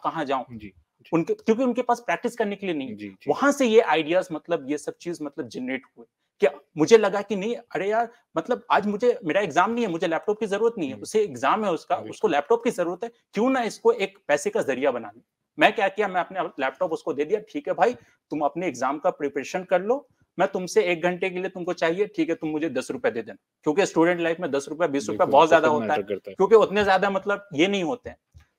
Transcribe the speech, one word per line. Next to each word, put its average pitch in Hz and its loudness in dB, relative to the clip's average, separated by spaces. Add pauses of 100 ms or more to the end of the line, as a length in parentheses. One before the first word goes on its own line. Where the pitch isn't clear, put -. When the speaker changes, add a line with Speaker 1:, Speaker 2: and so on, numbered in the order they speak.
Speaker 1:
कहाँ 151 -4
जाऊँ, 131 -2
Speaker 2:
जी, 117 -14
जी। - -20
Speaker 1:
उनके, 170 0
क्योंकि 226 0
उनके 247 0
पास 240 0
प्रैक्टिस 226 -4
करने 202 -2
के 196 -12
लिए 175 -2
नहीं 135 -6
है। 107 -12
Speaker 2:
जी, 104 -12
जी। 98 -10
Speaker 1:
वहां 262 2
से 277 0
ये 220 6
आइडियाज 160 2
मतलब 151 -6
ये 147 -2
सब 160 -10
चीज 170 -10
मतलब 147 -8
जनरेट 127 -8 (160)
हुए। 117 -20 (340)
क्या 196 4 (260)
मुझे 160 8
लगा 202 2
कि 208 -4
नहीं, 208 -4
अरे - -6
यार, 226 -2 (260)
मतलब 180 -4
आज 185 2
मुझे, 214 0
मेरा 170 0
एग्जाम 180 0
नहीं 233 -2
है, 190 -4
मुझे 170 -2
लैपटॉप 170 -2
की 233 -2
जरूरत 208 0
नहीं 165 -4
है, 131 -8
Speaker 2:
हम्म। 104 -14
Speaker 1:
उसे 214 0
एग्जाम 156 0
है 190 0
उसका, 165 -2
Speaker 2:
बिल्कुल। 107 -10
Speaker 1:
उसको - -2
लैपटॉप 202 2
की 240 0
जरूरत 180 -4
है, 233 -10 (220)
क्यों 226 2
ना 262 0
इसको 226 2
एक 196 -4
पैसे 147 2
का 208 0
जरिया 135 0
बना 117 -8
लें। 120 -20 (380)
मैं 180 6
क्या 208 0
किया, 202 -2
मैं 185 -2
अपने 185 -8
लैपटॉप 160 -4
उसको 160 -4
दे 151 -2
दिया, 156 -2
"ठीक 147 -10
है 185 -4
भाई, 185 2
तुम - -10
अपने 165 -2
एग्जाम 131 -4
का 185 0
प्रिपरेशन 147 -6
कर 180 0
लो, 254 -2 (300)
मैं 185 2
तुमसे 190 0
एक 175 0
घंटे 180 0
के 180 -6
लिए 190 -6
तुमको 180 -6
चाहिए, 175 0
ठीक 160 -2
है, 165 0
तुम 160 -6
मुझे 156 -4
दस 127 -6
रुपए 123 -2
दे 113 -6
देना", 113 -14 (260)
क्योंकि 156 2
स्टूडेंट 170 2
लाइफ 165 -2
में 170 -4
दस 139 -2
रुपए, 165 -2
बीस 135 -2
रुपए 107 -4
Speaker 2:
बिल्कुल, 143 2
Speaker 1:
बहुत 151 8
ज्यादा 160 6
Speaker 2:
बिल्कुल 151 2
Speaker 1:
होता 107 -2
है, - 0
Speaker 2:
मैटर 101 -6
करता 98 -10
है। 95 -16
Speaker 1:
क्योंकि 190 6
उतने 202 6
ज्यादा 196 4
मतलब 196 -4
ये 151 4
नहीं 196 0
होते 135 -6
हैं। - -18 (420)